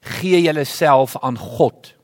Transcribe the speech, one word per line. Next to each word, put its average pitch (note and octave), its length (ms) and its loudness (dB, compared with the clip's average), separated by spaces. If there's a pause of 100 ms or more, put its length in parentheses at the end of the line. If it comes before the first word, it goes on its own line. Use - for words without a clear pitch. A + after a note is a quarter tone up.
Gee F3+ 420 0
julle D3+ 220 0
self C3+ 580 2
aan B2+ 160 -4
God G#2+ 640 -4